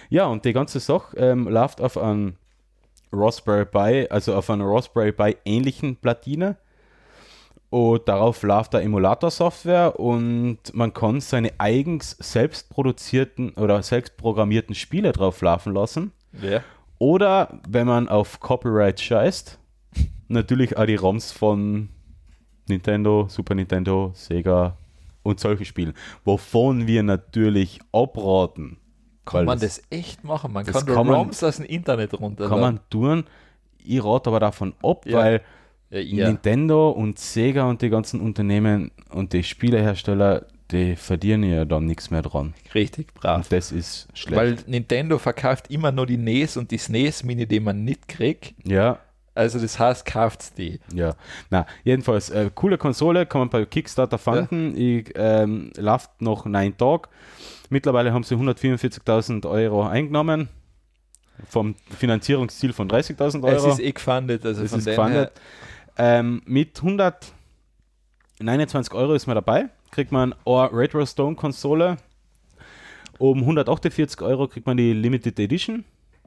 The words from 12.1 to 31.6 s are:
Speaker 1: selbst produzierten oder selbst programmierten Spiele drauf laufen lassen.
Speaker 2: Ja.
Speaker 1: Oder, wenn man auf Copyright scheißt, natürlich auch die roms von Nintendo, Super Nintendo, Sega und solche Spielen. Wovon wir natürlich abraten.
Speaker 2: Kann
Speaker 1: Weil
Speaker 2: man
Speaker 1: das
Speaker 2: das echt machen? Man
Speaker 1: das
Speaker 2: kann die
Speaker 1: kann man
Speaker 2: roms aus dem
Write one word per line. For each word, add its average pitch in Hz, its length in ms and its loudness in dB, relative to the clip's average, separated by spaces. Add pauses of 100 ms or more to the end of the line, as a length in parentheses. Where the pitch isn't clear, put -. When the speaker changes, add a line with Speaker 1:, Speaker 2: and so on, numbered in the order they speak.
Speaker 1:
selbst - 520 -2
produzierten 127 800 -2
oder 101 320 2
selbst - 340 -2
programmierten 107 560 0
Spiele 175 380 -2
drauf 95 300 0
laufen 87 340 2
lassen. 156 360 -2 (300)
Speaker 2:
Ja. 101 220 -2 (340)
Speaker 1:
Oder, 185 600 4 (100)
wenn 117 160 2
man 120 240 2
auf 104 300 0
Copyright 107 600 0
scheißt, - 600 0 (720)
natürlich 120 480 0
auch 110 80 4
die 110 100 2
roms 95 360 0
von 104 580 0 (800)
Nintendo, 104 600 2
Super - 240 -6
Nintendo, 95 600 -2
Sega 90 600 0 (460)
und 101 180 -2
solche 104 260 -2
Spielen. 82 280 -6 (320)
Wovon 117 600 2
wir 113 160 4
natürlich 101 760 2 (120)
abraten. 95 840 0 (480)
Speaker 2:
Kann 87 160 0
Speaker 1:
Weil 87 40 2
Speaker 2:
man 123 140 0
Speaker 1:
das 110 180 -4
Speaker 2:
das - 140 -20
echt - 320 -12
machen? 151 300 -6
Man 101 120 -6
Speaker 1:
das - 100 -6
Speaker 2:
kann 135 120 -2
die 131 60 0
Speaker 1:
kann 120 120 4
man 131 120 6
Speaker 2:
roms 190 260 -2
aus 156 140 0
dem 151 100 -10